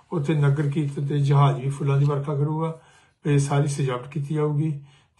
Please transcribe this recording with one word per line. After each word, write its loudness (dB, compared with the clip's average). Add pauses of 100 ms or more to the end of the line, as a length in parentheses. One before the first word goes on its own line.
(120)
ਉੱਥੇ 0
ਨਗਰ 2
ਕੀਰਤਨ -2
ਤੇ -2
ਜਹਾਜ਼ 4
ਵੀ -4
ਫੁੱਲਾਂ 0
ਦੀ 4
ਵਰਖਾ 0
ਕਰੂਗਾ, -2 (420)
ਤੇ 2
ਸਾਰੀ 2
ਸਜਾਵਟ -4
ਕੀਤੀ -6
ਜਾਊਗੀ। -2 (380)